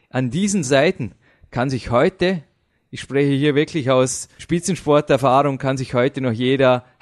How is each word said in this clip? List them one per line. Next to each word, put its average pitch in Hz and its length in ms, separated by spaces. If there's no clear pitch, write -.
An 127 200
diesen 190 340
Seiten 135 500
kann 127 200
sich 127 220
heute, 180 520
ich - 120
spreche 139 300
hier 139 240
wirklich 151 340
aus 131 480
Spitzensporterfahrung, 143 1200
kann 135 200
sich 131 160
heute 127 280
noch 127 100
jeder 127 540